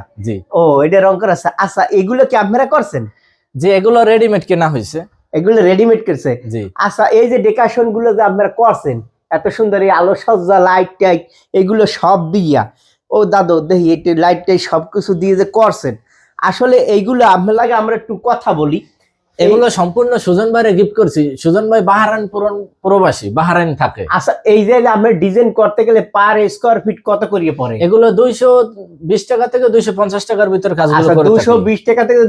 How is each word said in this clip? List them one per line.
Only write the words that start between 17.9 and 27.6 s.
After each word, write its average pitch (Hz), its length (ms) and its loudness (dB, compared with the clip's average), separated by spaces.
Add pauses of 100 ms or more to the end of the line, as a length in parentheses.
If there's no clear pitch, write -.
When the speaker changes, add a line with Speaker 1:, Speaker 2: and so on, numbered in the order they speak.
Speaker 2:
একটু 220 140 -10 (100)
কথা 240 280 -2
বলি। 151 260 -2 (600)
Speaker 1:
এগুলো 220 320 2
সম্পূর্ণ 196 480 -2
সুজন 185 360 0
ভাইরে 226 240 2
গিফট 202 180 0
করছি। 214 260 0 (200)
সুজন 180 280 0
ভাই 220 100 2 (100)
বাহরাইন 214 420 0
পুরন-, 202 340 -4 (160)
প্রবাসী, 190 440 0 (120)
বাহরাইন 170 360 0
থাকে। 123 360 -6
Speaker 2:
আচ্ছা, - 220 -2 (120)
এই 214 200 4
যে 220 100 2 (220)
আমরা 214 140 2 (120)
ডিজাইন 208 300 0
করতে 214 320 0
গেলে 220 160 2 (160)
পার 208 180 2 (140)
স্কয়ার 226 320 -2
ফিট 214 240 -6
কত 208 180 -2 (100)
করিয়ে 165 280 -2